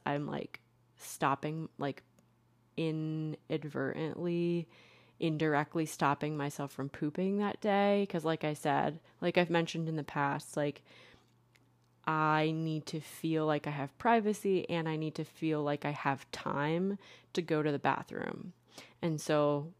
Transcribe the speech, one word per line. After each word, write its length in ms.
I'm, 220
like, 340
stopping, 720
like, 240
inadvertently, 1900
indirectly 680
stopping 500
myself 360
from 160
pooping 500
that 220
day. 480
'Cause 160
like 200
I 100
said, 460
like 160
I've 140
mentioned 380
in 80
the 80
past, 520
like, 260
I 460
need 340
to 140
feel 440
like 220
I 40
have 280
privacy 720
and 180
I 80
need 200
to 80
feel 380
like 220
I 60
have 420
time 680
to 80
go 200
to 80
the 80
bathroom. 760
And 180
so 600